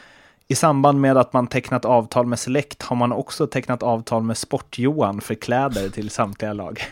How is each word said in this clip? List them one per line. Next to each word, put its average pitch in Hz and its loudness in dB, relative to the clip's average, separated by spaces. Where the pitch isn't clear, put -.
I - 2
samband 143 4
med 135 6
att 123 4
man 123 2
tecknat 127 -4
avtal 120 2
med 120 -2
Select - -4
har - -4
man 120 2
också 139 -2
tecknat 131 -4
avtal 113 0
med 113 -2
Sport-Johan 123 -2
för - -6
kläder 120 -2
till 107 -8
samtliga 107 -4
lag. 101 -8